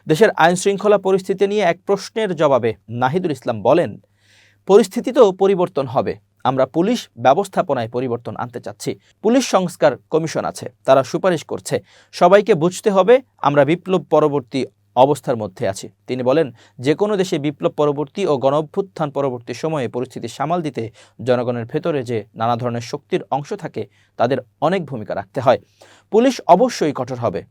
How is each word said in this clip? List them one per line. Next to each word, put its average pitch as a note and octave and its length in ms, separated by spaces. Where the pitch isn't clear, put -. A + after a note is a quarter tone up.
দেশের D#3+ 240
আইন F3 240
শৃঙ্খলা G3+ 420
পরিস্থিতি F#3+ 500
নিয়ে G#3 140
এক E3+ 240
প্রশ্নের G3 500
জবাবে B2+ 380
নাহিদুল C3 420
ইসলাম B2 300
বলেন, B2+ 360
"পরিস্থিতি G#3+ 460
তো A3+ 200
পরিবর্তন F3+ 560
হবে, A2+ 280
আমরা C3 220
পুলিশ F#3+ 520
ব্যবস্থাপনায় C#3 720
পরিবর্তন A#2+ 460
আনতে A#2+ 240
চাচ্ছি। - 400
পুলিশ B3 260
সংস্কার F3 500
কমিশন D#3 360
আছে, - 240
তারা C3+ 180
সুপারিশ E3+ 400
করছে। - 380
সবাইকে G3+ 440
বুঝতে F3 360
হবে G3 300
আমরা C#3+ 280
বিপ্লব F3 380
পরবর্তী C#3+ 640
অবস্থার C#3 400
মধ্যে G#2+ 320
আছি।" - 220
তিনি B2+ 160
বলেন, C3 280
"যে C#3 160
কোনো G#3 220
দেশে F3+ 220
বিপ্লব D3 320
পরবর্তী D3 540
ও C#3 120
গণ C3+ 160
অভ্যুত্থান D#3+ 580
পরবর্তী B2 420
সময়ে D3 340
পরিস্থিতি B2 400
সামাল D#3+ 340
দিতে A#2+ 300
জনগণের A#2+ 420
ভেতরে D#3 380
যে A2 220
নানা A2+ 200
ধরনের A#2 260
শক্তির - 500
অংশ C#3+ 220
থাকে, D#3+ 340
তাদের B2 200
অনেক E3+ 240
ভূমিকা A2 300
রাখতে G2+ 260
হয়। A#2 180
পুলিশ B3 360
অবশ্যই F3+ 480
কঠোর B2+ 220
হবে, G2+ 340